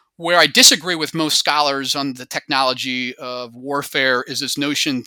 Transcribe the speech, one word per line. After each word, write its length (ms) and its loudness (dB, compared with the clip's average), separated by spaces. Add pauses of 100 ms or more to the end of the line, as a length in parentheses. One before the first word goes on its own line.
(160)
Where 220 2
I 80 8
disagree 480 4
with 200 -4
most 220 0
scholars 580 0
on 200 -4
the 100 -12
technology 920 -2
of 380 -12
warfare 680 -2
is 180 -6
this 160 -4
notion 500 -2